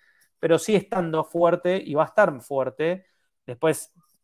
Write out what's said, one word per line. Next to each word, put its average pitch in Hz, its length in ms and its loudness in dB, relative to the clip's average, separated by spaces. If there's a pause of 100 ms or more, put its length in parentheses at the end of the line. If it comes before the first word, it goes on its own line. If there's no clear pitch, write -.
(380)
pero 165 200 2
sigue 208 200 0
estando 165 460 -2
fuerte 170 520 0
y - 180 -8
va 151 80 2
a 147 40 -2
estar 165 340 0
fuerte. 147 640 -4 (400)
Después - 460 -4 (320)